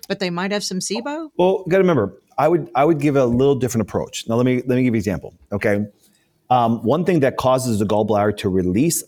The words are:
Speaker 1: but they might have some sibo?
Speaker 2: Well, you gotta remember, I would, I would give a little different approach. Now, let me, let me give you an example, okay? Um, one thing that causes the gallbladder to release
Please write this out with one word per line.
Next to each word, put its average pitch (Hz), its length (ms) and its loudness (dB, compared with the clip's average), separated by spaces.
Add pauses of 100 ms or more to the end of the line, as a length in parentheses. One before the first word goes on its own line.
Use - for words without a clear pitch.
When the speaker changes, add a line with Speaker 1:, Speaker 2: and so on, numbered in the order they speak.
Speaker 1:
but 196 120 -6
they 185 100 -4
might 180 220 -4
have 208 120 -4
some 190 140 -6
sibo? 285 580 -6
Speaker 2:
Well, 185 300 0
you 160 60 -2
gotta 190 100 4
remember, 143 400 0 (160)
I 139 100 2
would, 165 280 0
I 135 100 4
would 160 140 2
give 143 160 0
a 139 100 4
little 131 300 2
different 113 340 -2
approach. - 400 -6
Now, 113 60 0
let 123 100 2
me, 127 120 2 (100)
let 127 80 0
me 131 80 2
give - 0 -
you 127 80 2
an 110 40 0
example, 98 380 -4 (180)
okay? 104 360 0 (640)
Um, 117 320 2
one 143 200 0
thing 175 180 2
that 127 160 0
causes 127 420 0
the 107 60 2
gallbladder 104 520 0
to 101 120 -4
release 92 580 0